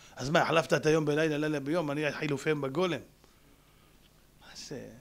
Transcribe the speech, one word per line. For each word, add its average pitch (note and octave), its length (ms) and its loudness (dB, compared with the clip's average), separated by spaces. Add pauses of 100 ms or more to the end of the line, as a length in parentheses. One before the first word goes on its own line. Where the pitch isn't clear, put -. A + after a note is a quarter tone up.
(160)
אז B2+ 140 -6
מה, D#3+ 120 4
החלפת D#3+ 300 2
את D3 140 2
היום D#3 180 4
בלילה, D3 340 2
לילה D3+ 220 -2
ביום? D3+ 300 -2
אני D3 220 -2
חילופיהם D3 480 -2
בגולם. C#3 400 -2 (1400)
מה - 60 -20 (220)
זה? A2+ 200 -12 (120)